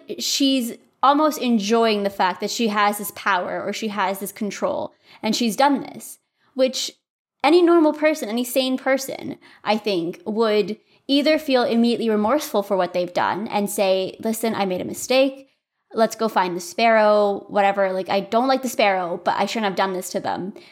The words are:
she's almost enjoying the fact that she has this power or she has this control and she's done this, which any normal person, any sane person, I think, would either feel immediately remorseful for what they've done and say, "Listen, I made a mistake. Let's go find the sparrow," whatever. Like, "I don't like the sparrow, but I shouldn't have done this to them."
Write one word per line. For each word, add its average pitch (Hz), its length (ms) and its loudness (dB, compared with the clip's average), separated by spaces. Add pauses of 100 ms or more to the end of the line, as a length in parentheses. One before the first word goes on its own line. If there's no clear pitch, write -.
(200)
she's 262 540 0 (280)
almost 294 380 4
enjoying 226 640 2
the 196 80 -2
fact 185 300 -2
that 202 100 -4
she - 160 0
has 208 320 0
this 202 160 -10
power 180 500 -2
or 202 80 -4
she 220 140 -6
has 196 320 -4
this 196 140 -8
control - 600 -6 (300)
and 220 120 0
she's 226 200 0
done 269 260 2
this, - 380 -16 (340)
which - 380 0 (520)
any 330 200 6
normal 330 300 6
person, 302 360 0
any 233 140 -2
sane 262 340 -2
person, - 600 -4 (260)
I 214 140 0
think, 190 480 -4
would 214 520 0 (300)
either 285 320 4
feel 254 240 0
immediately 233 480 2
remorseful 214 500 0
for 202 160 -2
what 175 160 0
they've 180 180 -2
done 127 360 -2
and 202 240 -2
say, 190 480 0
"Listen, 220 340 -4
I 196 120 -2
made 180 160 -4
a - 40 -8
mistake. 269 600 0 (460)
Let's 220 240 0
go 226 100 0
find 180 280 -2
the 180 60 -8
sparrow," 214 840 2
whatever. 196 460 2
Like, 185 160 -4
"I 202 100 0
don't 226 280 0
like 262 140 2
the 254 80 -4
sparrow, 185 540 0
but - 160 0
I 202 80 0
shouldn't 220 240 -4
have 175 60 -8
done 190 160 0
this 180 180 -8
to 202 80 -4
them." 170 340 -6 (180)